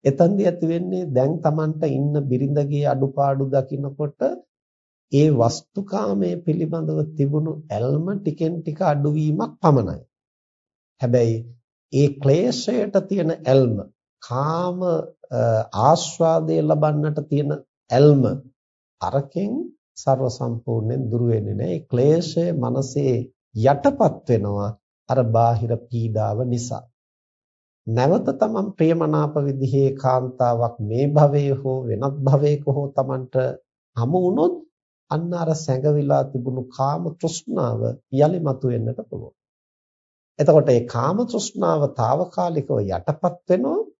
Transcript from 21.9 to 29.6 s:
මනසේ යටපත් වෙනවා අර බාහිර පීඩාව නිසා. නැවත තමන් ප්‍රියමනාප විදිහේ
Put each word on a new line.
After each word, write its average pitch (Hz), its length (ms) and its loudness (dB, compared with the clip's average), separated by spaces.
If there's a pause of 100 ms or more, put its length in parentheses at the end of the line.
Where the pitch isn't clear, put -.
මනසේ 135 640 -2 (460)
යටපත් 147 680 2
වෙනවා 101 420 0 (400)
අර 127 140 2
බාහිර 117 540 2
පීඩාව 107 680 -4
නිසා. 120 400 -4 (1040)
නැවත 135 440 2
තමන් 220 400 0
ප්‍රියමනාප 156 680 2
විදිහේ 135 560 0